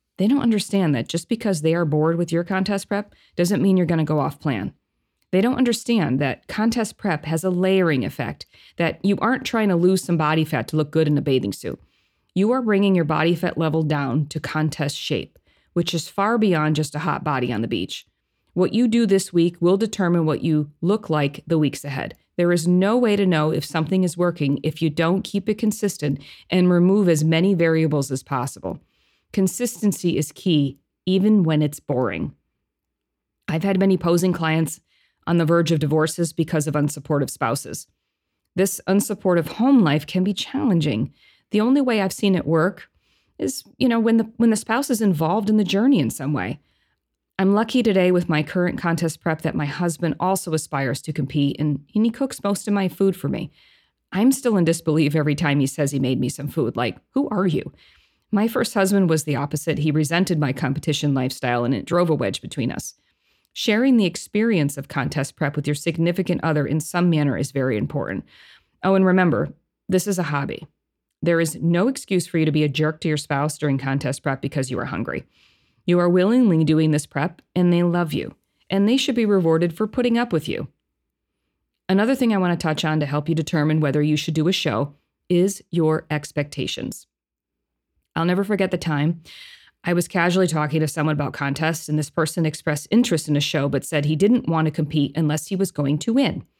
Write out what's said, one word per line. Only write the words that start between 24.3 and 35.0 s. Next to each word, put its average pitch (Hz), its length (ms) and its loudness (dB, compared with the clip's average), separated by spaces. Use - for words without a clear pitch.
if 160 200 -4
you 160 80 0
don't 165 320 0
keep 196 260 -4
it 214 80 -2
consistent 196 640 -2
and 180 200 4
remove 180 380 4
as 151 160 4
many 165 300 4
variables 160 560 2
as 131 120 -4
possible. 123 580 -6
Consistency 196 840 0
is - 160 -2
key, 143 460 0
even 190 380 4
when 156 180 2
it's 147 160 -2
boring. 120 560 -4
I've 160 160 -2
had 196 160 0
many 190 180 4
posing 175 360 2
clients 160 480 0